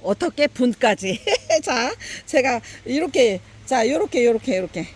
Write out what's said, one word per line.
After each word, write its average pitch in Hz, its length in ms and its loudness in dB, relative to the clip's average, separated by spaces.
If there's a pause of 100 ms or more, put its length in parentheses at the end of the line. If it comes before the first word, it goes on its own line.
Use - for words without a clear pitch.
어떻게? 285 440 -2
분까지. 214 720 0 (220)
<laughs> 311 200 0
자, 254 300 -2 (340)
제가 254 340 2 (240)
이렇게, 254 560 2 (260)
자, 240 220 2
요렇게, 311 360 0
요렇게, 226 340 2
요렇게. 175 380 -6